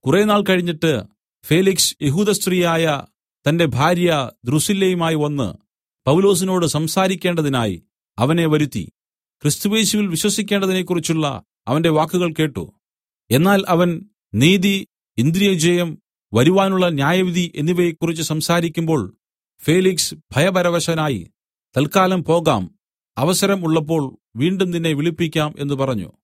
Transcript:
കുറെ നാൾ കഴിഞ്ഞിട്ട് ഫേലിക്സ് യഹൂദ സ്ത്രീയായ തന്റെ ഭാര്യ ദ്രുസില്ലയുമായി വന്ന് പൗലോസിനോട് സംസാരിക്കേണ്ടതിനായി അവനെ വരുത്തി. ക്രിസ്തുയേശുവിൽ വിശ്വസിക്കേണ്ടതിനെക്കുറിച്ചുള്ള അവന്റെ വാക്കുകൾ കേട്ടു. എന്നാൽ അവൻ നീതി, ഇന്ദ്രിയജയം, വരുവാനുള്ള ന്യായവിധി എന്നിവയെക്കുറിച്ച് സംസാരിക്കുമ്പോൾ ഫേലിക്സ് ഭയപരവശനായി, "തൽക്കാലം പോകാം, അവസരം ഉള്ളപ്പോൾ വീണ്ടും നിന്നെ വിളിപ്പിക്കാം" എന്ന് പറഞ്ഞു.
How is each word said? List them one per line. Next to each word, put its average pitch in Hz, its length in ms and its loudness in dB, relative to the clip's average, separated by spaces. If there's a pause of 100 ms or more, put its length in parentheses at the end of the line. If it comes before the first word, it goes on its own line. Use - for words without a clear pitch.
കുറെ 180 180 4
നാൾ 208 260 2
കഴിഞ്ഞിട്ട് 165 520 0 (440)
ഫേലിക്സ് 170 560 0
യഹൂദ 165 280 0
സ്ത്രീയായ 165 760 0 (460)
തന്റെ 170 160 2
ഭാര്യ 151 680 0 (140)
ദ്രുസില്ലയുമായി 170 720 0
വന്ന് 147 380 -2 (520)
പൗലോസിനോട് 185 600 2
സംസാരിക്കേണ്ടതിനായി 156 1160 -2 (340)
അവനെ 160 300 2
വരുത്തി. 147 440 -2 (500)
ക്രിസ്തുയേശുവിൽ 202 640 0
വിശ്വസിക്കേണ്ടതിനെക്കുറിച്ചുള്ള 180 1400 -2 (240)
അവന്റെ 160 220 2
വാക്കുകൾ 165 440 0
കേട്ടു. 135 400 -4 (580)
എന്നാൽ 190 360 4
അവൻ 175 420 0 (240)
നീതി, 185 540 2 (300)
ഇന്ദ്രിയജയം, 170 840 0 (340)
വരുവാനുള്ള 185 560 4
ന്യായവിധി 175 680 0
എന്നിവയെക്കുറിച്ച് 165 680 -2
സംസാരിക്കുമ്പോൾ 160 960 -2 (460)
ഫേലിക്സ് 185 520 0 (200)
ഭയപരവശനായി, 165 960 0 (460)
"തൽക്കാലം 185 460 2
പോകാം, 156 520 0 (420)
അവസരം 185 480 0
ഉള്ളപ്പോൾ 156 520 -2 (180)
വീണ്ടും 180 360 0
നിന്നെ 165 220 -2
വിളിപ്പിക്കാം" 156 680 -2
എന്ന് 143 140 -4
പറഞ്ഞു. 131 380 -4 (120)